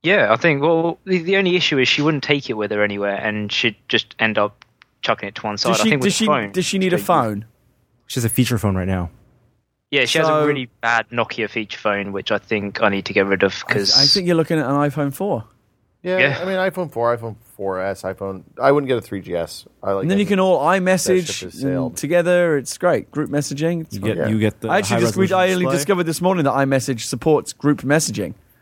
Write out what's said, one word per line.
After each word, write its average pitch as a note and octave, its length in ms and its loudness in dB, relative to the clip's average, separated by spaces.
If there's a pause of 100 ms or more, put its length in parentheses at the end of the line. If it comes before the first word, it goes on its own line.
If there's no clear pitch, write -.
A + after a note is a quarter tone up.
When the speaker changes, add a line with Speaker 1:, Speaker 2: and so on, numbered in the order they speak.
Speaker 1:
Yeah, D#3 300 4
I A#2+ 40 6
think, C#3 260 2
well, E3 420 2
the, F#3 180 0
the F#3+ 140 0
only F#3 200 2
issue D3+ 220 0
is - 100 4
she - 140 0
wouldn't D3 200 0
take C#3+ 260 -2
it B2 60 -4
with G#2 160 -4
her G#2 120 0
anywhere, G2+ 340 -2
and G#2+ 340 -4
she'd A#2 260 -2 (120)
just - 300 -2
end A2 200 0
up G#2 260 -4 (380)
chucking G#2+ 260 -4
it G2 80 -14
to - 60 -14
one G#2 160 -6
side. A#2+ 140 0
Speaker 2:
Does G#2+ 80 0
Speaker 1:
I G#2+ 40 2
Speaker 2:
she, A3 60 2
Speaker 1:
think G3 120 0
with G3+ 80 2
Speaker 2:
does - 80 -2
Speaker 1:
the A3 60 0
Speaker 2:
she, - 20 0
Speaker 1:
phone, A#2 260 0
Speaker 2:
does F#3 120 -2
she G3 140 -2
need F#3 140 0
a F3+ 40 0
Speaker 1:
she'd - 40 -2
use - 60 -10
Speaker 2:
phone? A2+ 380 0 (640)
Speaker 3:
She - 140 -12
has A#2 40 -2
a A2 40 2
feature A#2+ 300 2
phone G2 180 0
right F#2 100 -2
now. F2+ 240 -2 (800)
Speaker 1:
Yeah, C3+ 140 2
she D#3+ 140 0
has D#3+ 100 2
a - 20 2
Speaker 2:
So D3+ 160 2
Speaker 1:
really C#3 200 -2 (140)
bad A#2 300 0
Nokia A#2 400 -2
feature A2 280 -6
phone, G2+ 340 -2
which G2 180 -6
I G#2 80 0
think G2+ 440 -4
I G#2+ 60 4
need G2 180 -2
to G2+ 60 -8
get G2 140 4
rid G2 160 2
of F#2+ 260 0
Speaker 2:
I, - 20 -8
I - 40 0
Speaker 1:
'cause - 400 2
Speaker 2:
think F#3+ 120 0
you're F3 100 4
looking D#3+ 220 2
at C3+ 80 0
an C3+ 100 0
iPhone C#3+ 380 0
four. E3+ 300 -2 (580)
Speaker 4:
Yeah, F#3 160 -2
Speaker 1:
Yeah. F3+ 220 2
Speaker 4:
I F3 40 -6
mean, F#3+ 120 -2
iPhone F#3 360 -2
four, A#2 240 0
iPhone A2+ 180 -10 (220)
four F#2+ 240 -4
S, G2 220 -4
iPhone. F#2+ 420 -8 (180)
I C#3 80 6
wouldn't C#3+ 160 2
get B2+ 100 0
a A2 40 -2
three G2+ 220 -8
G E2+ 120 -8
S. - 320 -6 (160)
I G2 100 -2
like G2 100 0
Speaker 2:
And D#3 80 0
then G3 80 2
Speaker 4:
that G#3 40 2
Speaker 2:
you F#3+ 60 0
can G3 100 2
all F#3 220 4
iMessage F#3 680 2
Speaker 4:
that - 60 -8
ship - 200 -10
has B2 120 -10
Speaker 2:
and - 80 -2
Speaker 4:
sailed. - 240 -4
Speaker 2:
together. F3 600 2
It's - 200 -8
great. D#3+ 320 0
Group D3 200 -4
messaging. D3 520 -2
It's - 120 -12
Speaker 3:
You G2+ 80 -6
Speaker 2:
fun. G#2+ 80 0
Speaker 3:
get, G2 80 0
Speaker 4:
Yeah. - 100 0
Speaker 3:
you G#2+ 100 2
get G#2+ 220 0
the A#2 80 -6
Speaker 2:
I E3+ 100 2
actually A#2+ 220 0
just, A#2 160 2
we, F#3 100 4
Speaker 3:
high-resolution F#3 100 0
Speaker 2:
I F#3 180 4
only F3+ 100 0
Speaker 3:
display. C3 140 0
Speaker 2:
discovered F3 260 0
this D#3+ 160 -4
morning F3+ 240 2
that C3+ 100 2
iMessage C3+ 460 0
supports - 520 0
group - 300 0
messaging. B2+ 520 0 (280)